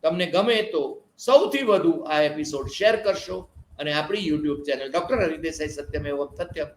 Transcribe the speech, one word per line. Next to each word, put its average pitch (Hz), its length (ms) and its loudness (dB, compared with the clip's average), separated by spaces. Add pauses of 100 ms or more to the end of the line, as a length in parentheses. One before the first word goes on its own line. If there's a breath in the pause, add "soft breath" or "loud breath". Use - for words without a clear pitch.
તમને 175 220 0
ગમે 214 360 2
તો 170 420 -4 (140)
સૌથી 277 460 4
વધુ 180 280 4
આ 151 300 0
એપિસોડ 147 460 -2
શેર 214 280 2
કરશો 185 540 -4 (300)
અને 147 140 -2
આપણી 175 340 -2
YouTube 151 340 0
ચેનલ 135 300 -4
ડોક્ટર 175 320 0
હરિદેસાઈ 160 440 -2
સત્યમેવ 143 680 -6
સત્યમ 160 420 -6